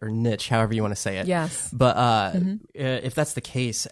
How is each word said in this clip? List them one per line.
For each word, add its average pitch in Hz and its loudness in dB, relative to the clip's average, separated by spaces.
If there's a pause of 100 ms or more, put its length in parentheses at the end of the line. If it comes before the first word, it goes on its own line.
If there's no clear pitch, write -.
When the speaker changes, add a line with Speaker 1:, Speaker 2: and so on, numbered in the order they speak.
Speaker 1:
or 110 -6
niche, 113 0
however 113 2
you 110 2
wanna 104 0
say 98 -4
it. 95 -4
Speaker 2:
Yes. 170 -2
Speaker 1:
But, 123 4
uh, 113 4
Speaker 2:
Mm-hmm. 185 2 (260)
Speaker 1:
uh, 131 -2
if 127 -4
that's 151 0
the 123 -6
case, 123 -2